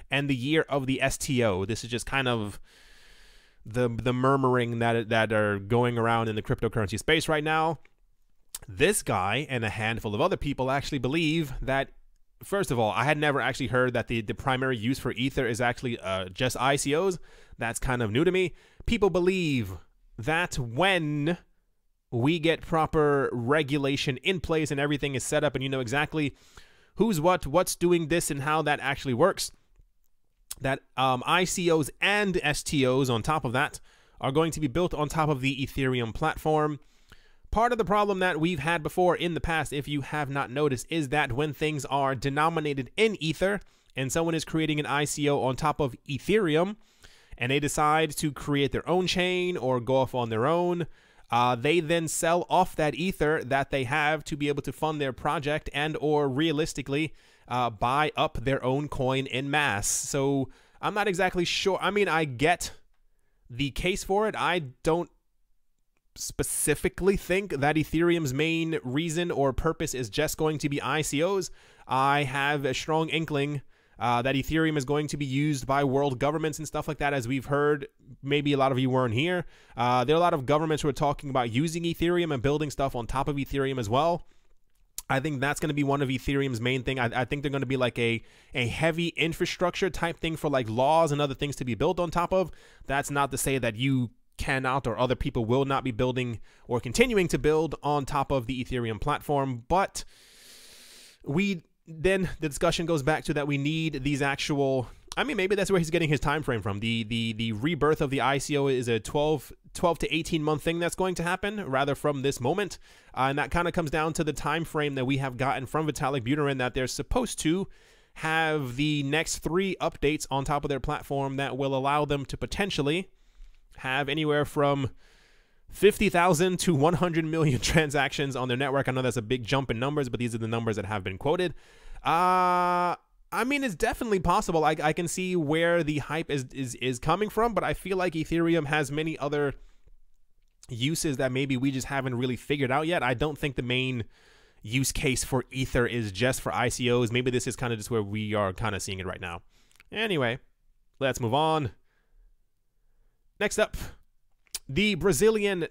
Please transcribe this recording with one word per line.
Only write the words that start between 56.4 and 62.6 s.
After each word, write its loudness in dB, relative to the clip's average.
uh, 0
buy 0
up 0
their 0
own -2
coin -2
en -4
masse. 0
So -2
I'm -2
not 0
exactly 0
sure. 0
I 0
mean, 2
I 2
get 0